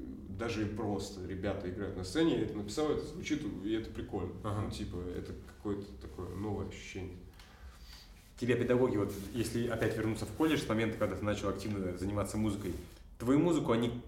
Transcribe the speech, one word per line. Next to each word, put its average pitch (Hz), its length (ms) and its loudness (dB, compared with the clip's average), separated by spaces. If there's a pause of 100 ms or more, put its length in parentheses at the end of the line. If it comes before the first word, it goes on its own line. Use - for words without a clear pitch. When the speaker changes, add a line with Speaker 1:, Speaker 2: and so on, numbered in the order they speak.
(380)
Speaker 1:
даже 107 240 0
и 104 40 2
просто 101 600 -2
ребята 95 420 -2
играют 95 280 -4
на 92 80 -2
сцене, 151 320 4
я 110 60 4
это 104 140 -2
написал, 139 360 0
это - 120 0
звучит, - 380 -2 (220)
и 107 80 0
это 110 180 0
прикольно. 95 400 -2 (140)
Speaker 2:
Ага. 104 180 0
Speaker 1:
Ну, - 80 -2
типа, - 280 -4 (180)
это - 160 -6 (240)
какое-то 98 300 -2 (140)
такое - 360 -8
новое 95 320 -2
ощущение. 90 480 -8 (1200)
Speaker 2:
Тебя 120 180 4
педагоги, 120 400 6
вот 98 160 2 (200)
если 117 340 0
опять 110 300 2
вернуться 110 300 0
в - 80 -6
колледж, 156 260 4
с - 80 -4
момента, 110 300 2
когда 98 180 2
ты - 80 -4
начал 101 240 2
активно 98 500 0
заниматься 101 380 0
музыкой, 101 380 2 (440)
твою 131 220 6
музыку, 156 320 4
они 117 180 4 (180)